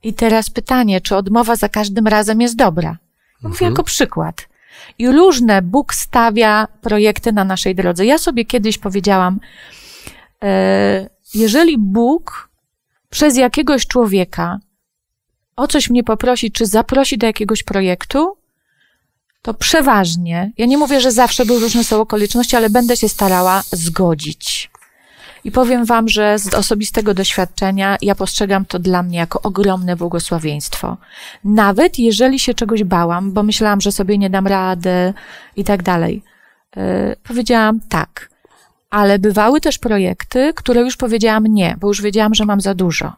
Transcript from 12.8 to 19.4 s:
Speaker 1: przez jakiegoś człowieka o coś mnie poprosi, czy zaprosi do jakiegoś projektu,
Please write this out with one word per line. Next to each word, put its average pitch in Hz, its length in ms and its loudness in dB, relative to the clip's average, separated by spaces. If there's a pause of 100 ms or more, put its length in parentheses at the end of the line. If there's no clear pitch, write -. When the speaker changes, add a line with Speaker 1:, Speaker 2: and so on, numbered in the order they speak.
Speaker 1:
przez 294 280 2
jakiegoś 262 500 0
człowieka 190 720 -2 (960)
o 277 120 -2
coś 294 220 0
mnie 240 140 2
poprosi, 240 480 -2
czy - 140 -2
zaprosi 233 520 0
do 226 100 0
jakiegoś 214 360 -2
projektu, 196 760 -2 (1040)